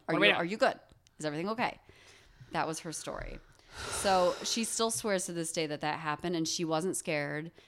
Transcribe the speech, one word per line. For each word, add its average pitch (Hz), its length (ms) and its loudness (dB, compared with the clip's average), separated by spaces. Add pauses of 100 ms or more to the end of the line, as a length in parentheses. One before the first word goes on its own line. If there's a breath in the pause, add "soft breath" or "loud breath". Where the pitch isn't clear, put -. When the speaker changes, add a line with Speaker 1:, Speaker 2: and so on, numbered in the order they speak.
Speaker 1:
Are 160 60 2
Speaker 2:
What 165 40 4
are - 40 2
we 202 60 8
Speaker 1:
you, 196 60 8
Speaker 2:
doing? 175 80 2
Speaker 1:
are 170 40 0
you 202 120 -4
good? 233 220 4 (400)
Is 151 60 -6
everything 156 240 -2
okay?" 220 300 -2 (720 loud breath)
That 156 160 0
was 156 140 -4
her 160 100 -8
story. - 480 -8 (600 loud breath)
So 185 420 6
she 226 220 0
still 226 260 0
swears 196 360 0
to 175 60 -6
this 165 200 -4
day 165 140 0
that 147 120 -4
that 151 200 -2
happened, 160 360 -2
and 160 100 2
she 165 200 -2
wasn't 160 320 0
scared, 151 540 -4 (160 soft breath)